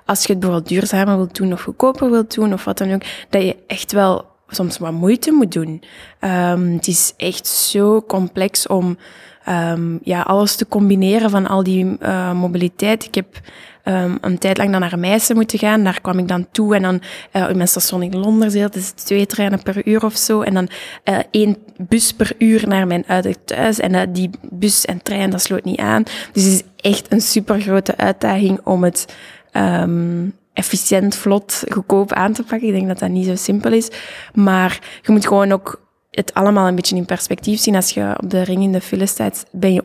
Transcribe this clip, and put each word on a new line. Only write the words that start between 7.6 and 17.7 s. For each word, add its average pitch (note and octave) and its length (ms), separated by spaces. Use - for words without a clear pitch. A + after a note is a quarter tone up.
complex F#3+ 680
om, F3+ 300
ehm, E3+ 580
ja, F3 180
alles G3 340
te - 120
combineren G3+ 600
van G3 180
al F#3+ 160
die, F#3 360
eh, F#3 340
mobiliteit. F3+ 720
Ik - 100
heb, F#3+ 120
ehm, F3+ 380
een F3+ 160
tijd F#3+ 200
lang G3+ 140
dan F#3+ 80
naar F3 200
Meissen G#3 360
moeten A3 240
gaan. G#3+ 240
Daar F#3 180
kwam F#3 180
ik F3+ 80
dan F3+ 240
toe G#3+ 240
en G3 60
dan, F#3 200
eh, F#3+ 180
in F#3 60
mijn F3+ 120
station F3+ 360